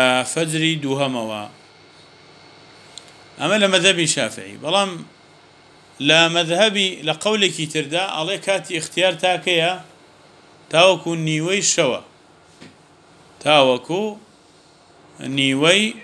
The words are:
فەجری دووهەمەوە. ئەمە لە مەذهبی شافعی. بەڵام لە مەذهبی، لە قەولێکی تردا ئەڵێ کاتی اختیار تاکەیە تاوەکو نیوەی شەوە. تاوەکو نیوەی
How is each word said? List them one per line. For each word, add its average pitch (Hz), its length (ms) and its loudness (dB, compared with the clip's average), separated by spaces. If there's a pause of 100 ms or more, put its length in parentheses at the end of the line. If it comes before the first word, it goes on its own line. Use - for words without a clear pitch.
(240)
فەجری 160 580 -2
دووهەمەوە. 127 640 -4 (1900)
ئەمە 175 260 0
لە 196 40 6
مەذهبی 180 400 2
شافعی. 107 560 -4
بەڵام 190 280 0 (1080)
لە 151 200 4 (160)
مەذهبی، 190 540 2 (140)
لە 156 100 -2
قەولێکی 180 540 -2
تردا 156 400 -4
ئەڵێ 175 380 -6
کاتی 185 320 -2
اختیار 170 360 0
تاکەیە 175 600 0 (1000)
تاوەکو 170 440 4
نیوەی 160 460 -2 (120)
شەوە. 120 280 0 (1400)
تاوەکو 143 640 2 (1300)
نیوەی 143 460 2 (200)